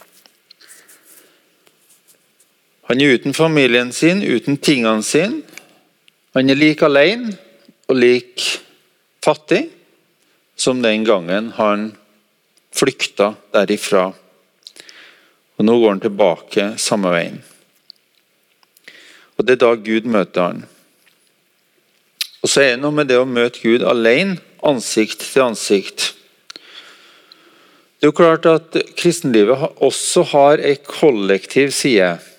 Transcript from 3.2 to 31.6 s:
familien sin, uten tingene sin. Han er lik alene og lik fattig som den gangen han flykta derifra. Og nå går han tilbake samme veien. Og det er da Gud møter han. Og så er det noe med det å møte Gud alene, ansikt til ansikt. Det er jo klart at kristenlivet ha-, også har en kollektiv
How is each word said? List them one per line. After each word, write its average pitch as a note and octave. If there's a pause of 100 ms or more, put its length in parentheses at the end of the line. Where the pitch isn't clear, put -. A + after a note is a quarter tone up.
familien B2+
sin, F3+
uten C3+
tingene A2+
sin. G#3 (960)
Han C3+
er C#3
lik D#3
alene F3+ (560)
og C3
lik B2 (800)
fattig F3 (920)
som B2+
den A2
gangen G2
han G#2+ (880)
flykta - (220)
derifra. G2 (1500)
Og G#2+
nå A#2
går G#2
han F#2+
tilbake G2+ (140)
samme F#2+
veien. E2+ (2000)
Og G#2+
det B2+
er B2+
da A#2
Gud A2
møter F2+
han. F2+ (1800)
Og A#2+
så C#3+
er C3+
det B2+
noe D3
med D3
det B2+
å B2+
møte A#2+
Gud A#2+
alene, B2+ (240)
ansikt A2+
til C3
ansikt. - (1900)
Det -
er D3+
jo D3+
klart E3
at D#3+ (220)
kristenlivet B2+
ha-, D3
også C#3
har C#3+
en C#3
kollektiv B2